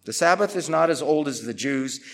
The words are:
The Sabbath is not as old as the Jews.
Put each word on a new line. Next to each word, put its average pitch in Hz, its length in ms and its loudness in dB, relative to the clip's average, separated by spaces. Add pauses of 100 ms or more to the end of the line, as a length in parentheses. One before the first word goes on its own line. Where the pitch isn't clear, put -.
The 110 80 -8
Sabbath 190 420 2
is 156 140 -4
not 160 180 4
as 151 140 0
old 151 260 2
as 120 140 -6
the 113 100 -8
Jews. 131 480 -4 (140)